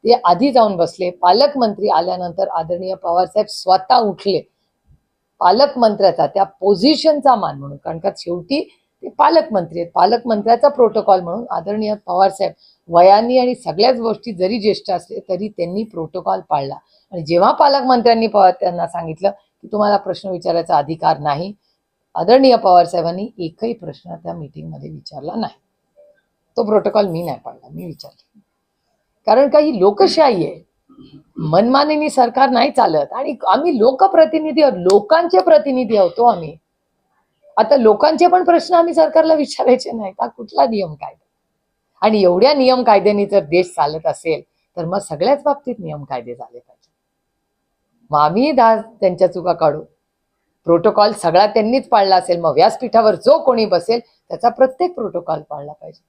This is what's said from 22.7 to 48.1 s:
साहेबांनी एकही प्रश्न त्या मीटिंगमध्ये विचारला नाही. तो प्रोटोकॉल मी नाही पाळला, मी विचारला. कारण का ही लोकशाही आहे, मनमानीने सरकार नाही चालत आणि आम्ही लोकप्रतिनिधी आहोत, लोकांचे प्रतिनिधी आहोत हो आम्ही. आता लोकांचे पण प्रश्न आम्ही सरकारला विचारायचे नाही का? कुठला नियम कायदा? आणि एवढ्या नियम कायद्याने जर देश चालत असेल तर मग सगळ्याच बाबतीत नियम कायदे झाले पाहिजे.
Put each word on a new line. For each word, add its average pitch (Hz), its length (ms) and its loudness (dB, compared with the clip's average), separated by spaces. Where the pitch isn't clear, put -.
साहेबांनी 175 440 -6
एकही 185 340 -8
प्रश्न 175 420 -16
त्या 165 200 -14
मीटिंगमध्ये 80 560 -16
विचारला 147 460 -16
नाही. 214 220 -10
तो - 60 -2
प्रोटोकॉल 208 440 0
मी 170 160 -8
नाही 147 220 -8
पाळला, - 280 -20
मी 170 140 -14
विचारला. - 520 -20
कारण 247 220 4
का 294 100 4
ही 302 220 0
लोकशाही 208 680 2
आहे, - 220 -14
मनमानीने 269 760 0
सरकार 262 380 2
नाही 247 220 0
चालत 160 420 0
आणि 269 240 -8
आम्ही 269 320 0
लोकप्रतिनिधी 311 840 2
आहोत, 262 140 2
लोकांचे 208 640 2
प्रतिनिधी 277 560 -2
आहोत 180 220 2
हो 240 60 2
आम्ही. 170 320 0
आता 220 200 2
लोकांचे 269 500 4
पण 349 180 2
प्रश्न 339 300 0
आम्ही 339 200 2
सरकारला 320 400 2
विचारायचे 254 580 -2
नाही 208 200 -10
का? - 140 -6
कुठला 233 400 -4
नियम 196 280 -6
कायदा? - 300 -18
आणि 208 220 2
एवढ्या 190 320 4
नियम 254 280 2
कायद्याने 202 440 2
जर 196 140 2
देश 170 260 0
चालत 156 400 -4
असेल 156 340 -4
तर 175 80 -8
मग 175 140 -6
सगळ्याच 202 440 -4
बाबतीत 277 360 -4
नियम 151 260 -12
कायदे 123 300 -12
झाले 120 240 -20
पाहिजे. - 320 -20